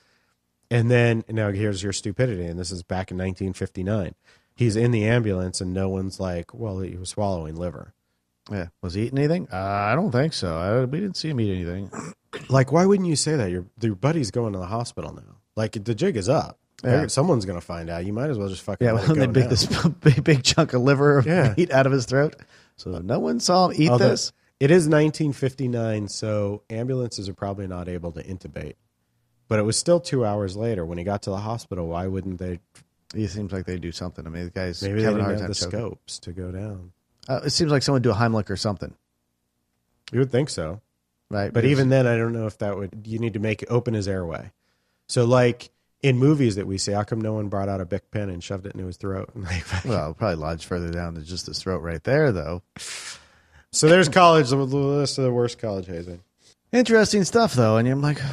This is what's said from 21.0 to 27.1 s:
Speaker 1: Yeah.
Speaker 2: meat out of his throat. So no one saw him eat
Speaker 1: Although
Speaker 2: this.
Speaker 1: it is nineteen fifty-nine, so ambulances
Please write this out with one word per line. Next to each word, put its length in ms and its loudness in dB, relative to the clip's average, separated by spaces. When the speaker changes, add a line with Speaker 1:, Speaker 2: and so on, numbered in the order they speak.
Speaker 1:
Yeah. 320 4
Speaker 2:
meat 160 2
out 140 6
of 60 2
his 120 2
throat. 320 2
So 220 -12
no 220 -2
one 200 -2
saw 280 4
him 120 0
eat 80 6
Speaker 1:
Although 220 6
Speaker 2:
this. 220 -2
Speaker 1:
it 100 6
is 160 8
nineteen 460 2
fifty-nine, 760 -2
so 600 -4
ambulances 640 -4